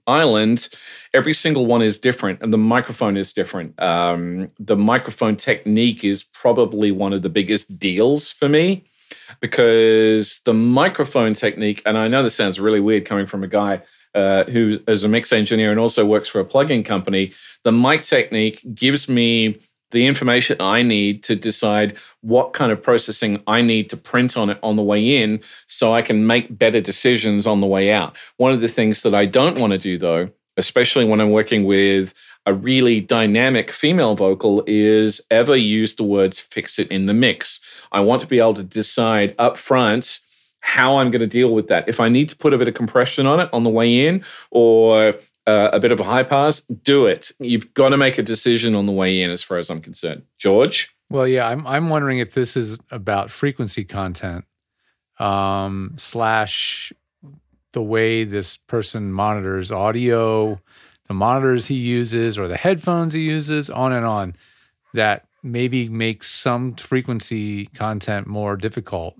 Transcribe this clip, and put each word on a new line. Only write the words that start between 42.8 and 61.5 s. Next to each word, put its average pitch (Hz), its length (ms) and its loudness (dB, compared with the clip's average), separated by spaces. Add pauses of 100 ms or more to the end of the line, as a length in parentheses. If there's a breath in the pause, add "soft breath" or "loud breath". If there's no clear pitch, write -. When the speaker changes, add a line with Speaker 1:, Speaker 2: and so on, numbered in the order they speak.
Speaker 1:
on 147 160 2
it 175 140 -2
on 117 100 0
the 117 60 2
way 117 360 2
in 185 160 0 (280 loud breath)
or, 113 640 6 (320)
uh, 107 260 4
a 104 80 2
bit 117 120 2
of 110 60 0
a 101 60 -2
high 123 200 0
pass, 143 360 0
do 131 460 2
it. - 320 -2
You've 120 340 -4
gotta 135 240 4
make 135 220 2
a 117 40 -2
decision 113 520 0
on 101 100 0
the 101 80 -2
way 95 300 0
in 90 80 -2
as 87 120 -8
far - 140 -6
as 85 140 -6
I'm 82 100 -8
concerned. 78 440 -12 (120)
George? 104 540 2 (180)
Speaker 2:
Well, 135 180 -2
yeah, 127 220 0
I'm, 135 180 -6
I'm 147 220 -2
wondering 143 300 -2
if 120 160 -6
this 123 200 -2
is 113 240 -6 (120)
about 104 400 -4
frequency 123 540 -6
content, 92 600 -10 (720)
um, 98 800 -4
slash - 960 -4 (800)
the 120 100 -6
way 113 420 0
this 101 340 -8
person 107 520 -6
monitors 95 640 -4
audio, 110 880 -2 (460 soft breath)
the 101 80 -10
monitors 123 540 0